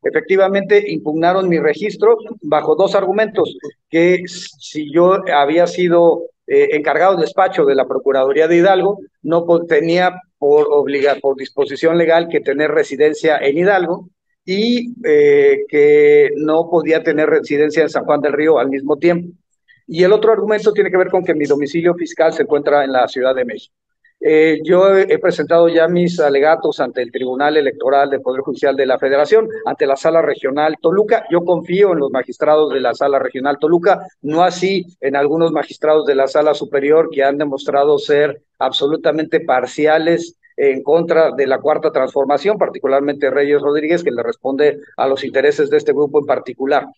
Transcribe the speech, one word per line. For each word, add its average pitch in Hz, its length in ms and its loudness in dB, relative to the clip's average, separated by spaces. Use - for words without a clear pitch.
Efectivamente, 196 840 0
impugnaron 165 580 -2
mi 170 120 0
registro 202 580 0
bajo 151 340 0
dos 185 200 0
argumentos, 202 600 -2
que 175 340 2
s-, - 240 -16
si 151 320 -14
yo 175 280 2
había 156 360 2
sido, 170 560 2
eh, 143 260 2
encargado 151 440 0
de 170 60 0
despacho 185 440 0
de 135 80 2
la 131 120 0
Procuraduría 135 640 0
de 170 80 2
Hidalgo, 190 440 2
no 170 240 -2
po-, 170 220 0
tenía 170 480 0
por 147 320 2
obliga-, 139 500 0
por 135 160 -2
disposición 139 640 -2
legal 165 320 2
que 156 100 -2
tener 147 300 -2
residencia 151 680 0
en 139 220 -2
Hidalgo, 180 500 0
y, 240 440 -2
eh, 143 640 4
que 147 680 4
no 160 340 -2
podía 160 320 0
tener 156 260 0
residencia 151 540 0
en 147 80 0
San 127 160 -4
Juan 147 160 0
del 143 100 0
Río 151 260 2
al 131 120 0
mismo 139 260 -2
tiempo. 175 340 -2
Y 170 180 0
el 190 80 4
otro 214 200 4
argumento 208 400 0
tiene 196 180 0
que - 60 0
ver 185 140 2
con 185 120 0
que 170 120 -2
mi 151 100 -2
domicilio 147 480 0
fiscal 165 400 -2
se 160 120 -2
encuentra 147 380 0
en 135 100 -4
la 127 160 2
Ciudad 131 260 -2
de 127 100 -2
México. 110 300 -14
Eh, 156 460 4
yo 185 320 4
he, 190 60 4
he 190 160 0
presentado 170 500 2
ya 165 180 2
mis 175 320 0
alegatos 151 640 0
ante 127 220 -4
el 117 100 -8
Tribunal 135 460 -2
Electoral 139 500 0
del 135 140 -4
Poder 131 180 -4
Judicial 139 340 -2
de 135 120 0
la 127 120 0
Federación, 147 520 2
ante 139 200 -4
la 135 100 0
Sala 160 260 0
Regional 147 580 -2
Toluca. 208 500 0
Yo 170 140 0
confío 180 480 0
en 165 60 -2
los 139 120 -2
magistrados 143 600 0
de 135 80 -2
la 123 140 -2
Sala 139 240 0
Regional 131 420 -4
Toluca, 175 460 2
no 156 220 0
así 180 420 -2
en 135 120 -2
algunos 156 380 0
magistrados 156 540 -2
de 143 80 2
la 135 120 2
Sala 151 280 0
Superior 143 580 0
que 135 100 -2
han 139 140 0
demostrado 143 600 -2
ser 147 420 0
absolutamente 156 840 -2
parciales 156 960 0
en 139 220 0
contra 160 480 2
de 131 160 -2
la 131 140 -2
Cuarta 151 320 -2
Transformación, 143 640 -2
particularmente 143 720 -2
Reyes 143 320 0
Rodríguez, 151 400 -2
que 151 80 -2
le 120 140 -6
responde 139 560 -2
a 123 100 -2
los 135 160 -2
intereses 139 480 0
de 147 60 0
este 147 160 0
grupo 143 260 0
en 143 80 -4
particular. 135 720 -4